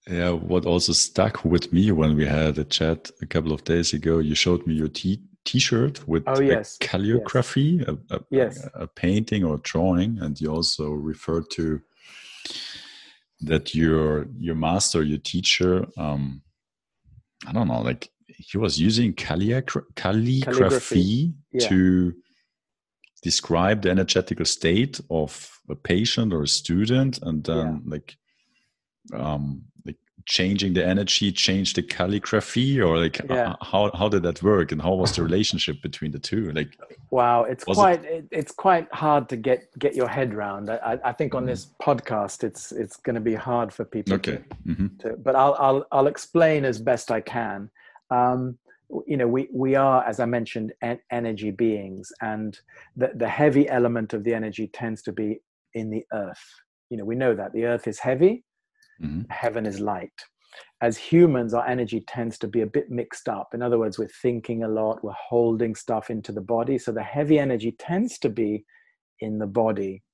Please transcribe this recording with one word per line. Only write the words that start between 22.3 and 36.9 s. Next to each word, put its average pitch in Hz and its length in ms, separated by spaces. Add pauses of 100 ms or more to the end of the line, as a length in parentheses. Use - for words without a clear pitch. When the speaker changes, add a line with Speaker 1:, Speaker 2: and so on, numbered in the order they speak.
Speaker 1:
describe 90 600
the 92 80
energetical 92 540
state 104 560 (100)
of - 580
a 73 80
patient 107 560
or 78 100
a 73 60
student, 120 760
and 78 220
then 80 400
Speaker 2:
Yeah. - 80
Speaker 1:
like, - 240 (960)
um, 71 520 (200)
like, 71 120 (300)
changing 95 480
the 87 100
energy, 98 460
change 95 440
the 90 80
calligraphy, 110 1000
or 82 180
like, 82 220
h-, - 100
Speaker 2:
Yeah. 120 300
Speaker 1:
how, 101 340
how 98 140
did 101 160
that 85 180
work, 95 300
and 76 100
how 90 120
was 92 200
the 85 80
Speaker 2:
<laughs> 82 80
Speaker 1:
relationship 90 520
between 76 280
the 71 80
two? 98 340
Like, 73 240 (340)